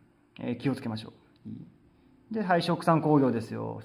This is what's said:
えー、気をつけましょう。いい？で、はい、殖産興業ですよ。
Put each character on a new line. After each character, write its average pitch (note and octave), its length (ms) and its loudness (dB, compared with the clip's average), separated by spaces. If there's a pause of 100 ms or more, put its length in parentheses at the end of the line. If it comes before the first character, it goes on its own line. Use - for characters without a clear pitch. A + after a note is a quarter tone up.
(380)
え B2 140 -6
ー、 A#2+ 60 -6
気 C#3 100 -4
を B2+ 60 0
つ - 80 -10
け A#2 80 -8
ま A2 80 -8
し A2+ 80 -14
ょ - 80 -18 (320)
う。 - 20 -12
い A2 40 -12
い？ - 140 -16 (640)
で、 A3 120 -4
は F3+ 160 4
い、 - 20 4
殖 E3+ 240 -2
産 E3 160 6
興 D3+ 180 6
業 C3 140 4
で A2+ 80 -2
す A2 140 -8
よ。 A2 300 -8